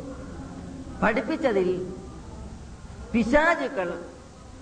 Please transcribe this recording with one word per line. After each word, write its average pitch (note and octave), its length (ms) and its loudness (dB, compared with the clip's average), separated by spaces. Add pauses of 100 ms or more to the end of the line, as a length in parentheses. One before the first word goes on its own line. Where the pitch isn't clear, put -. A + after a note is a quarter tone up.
(1040)
പഠിപ്പിച്ചതിൽ G3+ 920 4 (1200)
പിശാചുക്കൾ A#3+ 880 4 (600)